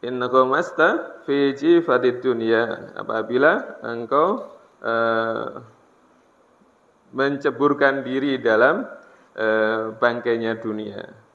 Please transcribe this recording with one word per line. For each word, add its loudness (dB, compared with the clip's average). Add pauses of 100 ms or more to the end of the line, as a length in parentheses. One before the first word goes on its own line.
in -6
ghamasta 2
fi 2
jifatid 2
dunya, 0
apabila 0
engkau, -2 (320)
eh, -2 (1500)
menceburkan 0
diri -4
dalam, 4 (520)
eh, -2
bangkainya -2
dunia. -10 (180)